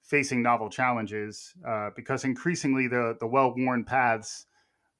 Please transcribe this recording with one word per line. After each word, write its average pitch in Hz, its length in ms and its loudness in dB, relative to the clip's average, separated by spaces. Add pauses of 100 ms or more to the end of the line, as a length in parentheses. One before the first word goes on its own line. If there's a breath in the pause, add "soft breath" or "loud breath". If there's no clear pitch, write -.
facing 135 400 0
novel 117 260 2
challenges, 107 840 -4 (140)
uh, 107 280 -2
because 131 300 -4
increasingly 135 600 0
the, 120 320 0
the 113 80 -4
well-worn 127 580 2
paths, 120 600 0 (520)